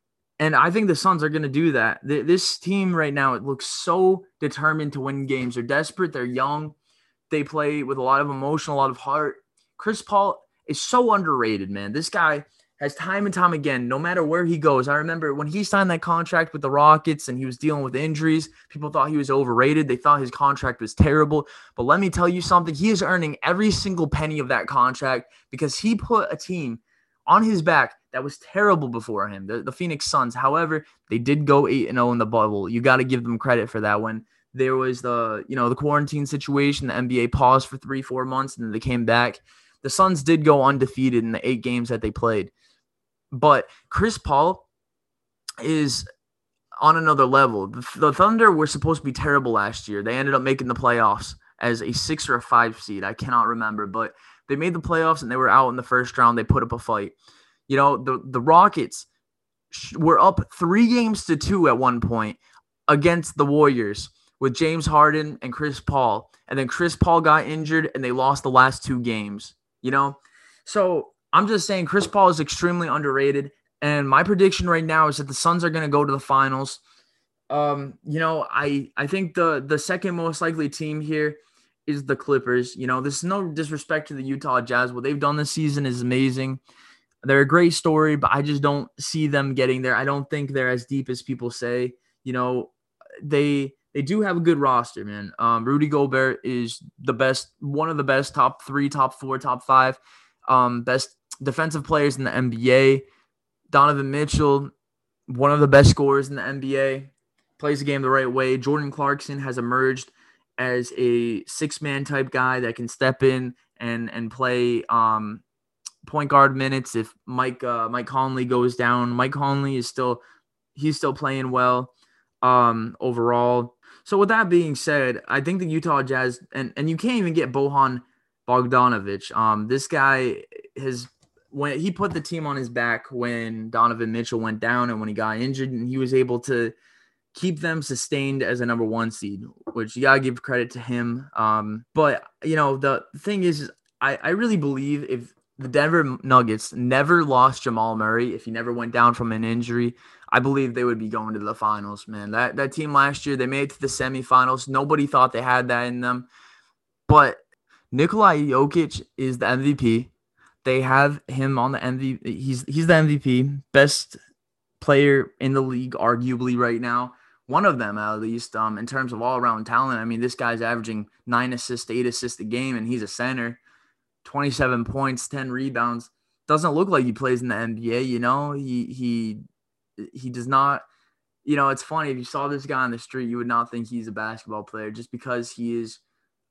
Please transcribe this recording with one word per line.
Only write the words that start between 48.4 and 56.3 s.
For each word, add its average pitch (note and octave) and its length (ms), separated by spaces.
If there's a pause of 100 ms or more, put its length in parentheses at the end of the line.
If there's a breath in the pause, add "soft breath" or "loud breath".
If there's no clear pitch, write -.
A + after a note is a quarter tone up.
were D#3 160
supposed D#3 360
to - 20
be C3+ 80
terrible C#3 400
last G#2+ 340
year. G2+ 160
They A2+ 140
ended C#3 180
up C3 60
making C3+ 280
the B2 60
playoffs A#2 600 (240 soft breath)
as A#2 240
a A#2+ 100
six - 340
or B2+ 100
a A#2+ 60
five A#2 380
seed. G2 240
I G2+ 80
cannot A#2 360
remember, G#2+ 380
but A2 280 (340 soft breath)
they C#3 80
made E3+ 160
the E3 80
playoffs D#3+ 400
and A#2+ 100
they B2+ 60
were C3 140
out C3 180
in B2 80
the B2+ 60
first B2 340
round. A#2+ 220